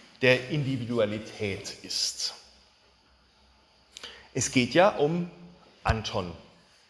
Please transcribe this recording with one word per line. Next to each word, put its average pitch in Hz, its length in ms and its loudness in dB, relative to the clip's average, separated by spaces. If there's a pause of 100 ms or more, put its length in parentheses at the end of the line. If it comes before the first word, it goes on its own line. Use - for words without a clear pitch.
(240)
der 127 260 4
Individualität 113 1300 -2
ist. - 500 -6 (2000)
Es 127 180 -2
geht 120 220 2
ja 180 160 8
um 170 400 0 (540)
Anton. 104 480 -2 (580)